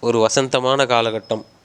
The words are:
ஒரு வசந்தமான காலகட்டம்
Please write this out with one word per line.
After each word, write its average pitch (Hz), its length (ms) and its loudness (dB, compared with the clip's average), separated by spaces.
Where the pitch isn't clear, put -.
ஒரு 117 180 0
வசந்தமான 131 640 2
காலகட்டம் 113 600 -2